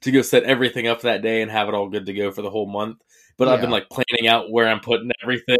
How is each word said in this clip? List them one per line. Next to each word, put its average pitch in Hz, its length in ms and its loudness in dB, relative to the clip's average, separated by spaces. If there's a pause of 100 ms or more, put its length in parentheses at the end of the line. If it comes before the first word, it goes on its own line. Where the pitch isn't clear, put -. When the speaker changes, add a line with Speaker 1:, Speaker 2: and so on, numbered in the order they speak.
Speaker 1:
to 131 100 -2
go 131 100 6
set 123 220 4
everything 123 420 0
up 117 160 0
that 107 200 0
day 113 200 0
and 107 80 -6
have 107 180 -2
it 104 60 -2
all 101 140 -2
good 98 180 -6
to 98 60 -8
go 101 180 -2
for 104 120 -10
the 101 80 -6
whole 101 200 -4
month. 107 280 -6 (380)
But 127 120 2
I've 127 120 2
been, 123 100 -2
Speaker 2:
Yeah. 113 60 0
Speaker 1:
like, - 140 -4
planning 117 380 -2
out 110 240 2
where 117 160 4
I'm 110 120 0
putting 117 300 -2 (120)
everything 123 380 0